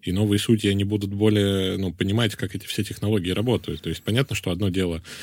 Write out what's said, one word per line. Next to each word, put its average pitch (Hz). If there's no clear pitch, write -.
И 87
новые 101
судьи, 104
они 98
будут 101
более, 98
ну, 92
понимать, 104
как -
эти -
все -
технологии 104
работают. 98
То -
есть 80
понятно, 113
что 92
одно 95
дело, 87